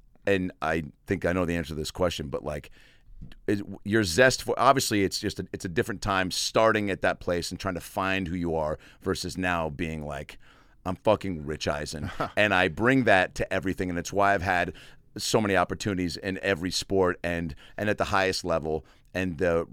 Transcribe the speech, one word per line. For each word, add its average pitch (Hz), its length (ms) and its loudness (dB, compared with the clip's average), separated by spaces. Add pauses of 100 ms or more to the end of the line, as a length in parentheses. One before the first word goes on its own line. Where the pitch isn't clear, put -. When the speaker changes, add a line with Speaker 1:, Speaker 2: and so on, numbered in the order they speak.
(260)
Speaker 1:
and 95 340 2
I 80 240 0 (220)
think 95 180 -2
I 87 80 2
know 92 120 2
the 85 120 0
answer 85 120 -4
to 82 80 -8
this 76 160 -6
question, 82 360 -2
but, 65 160 -8
like, 73 260 -8 (760)
is, 104 160 0 (220)
your 107 200 4
zest 113 380 4
for, - 160 -2
obviously 120 460 4
it's - 160 -2
just - 200 -6
a, 90 120 -6
it's - 120 -8
a 101 60 -4
different 92 320 -4
time 95 300 0
starting 110 580 2
at 92 120 -4
that 90 180 2
place 87 300 -2
and 92 100 -10
trying 95 140 -4
to 82 60 -6
find 95 480 -2
who 85 80 -4
you 85 200 -2
are 78 220 -2 (220)
versus 90 380 -4
now 85 320 0
being 80 340 -6
like, 71 320 -10 (480)
"I'm 92 120 -4
fucking 95 500 0
Rich 76 200 -4
Eisen 76 440 -4 (140)
Speaker 2:
<laughs> - 120 -6
Speaker 1:
and 104 160 4
I 92 160 4
bring 120 360 2
that 95 320 4
to - 140 -4
everything." 92 380 -2
And 87 100 -4
it's 85 140 -6
why 98 220 4
I've 92 80 0
had 90 320 0 (420)
so - 240 0
many 101 160 2
opportunities 90 640 0
in 95 240 -6
every 92 280 0
sport 92 540 2
and, 85 300 -4 (240)
and 104 100 -2
at 104 80 2
the 95 80 0
highest 95 400 0
level, 78 400 -2 (300)
and 90 240 -2
the 85 340 2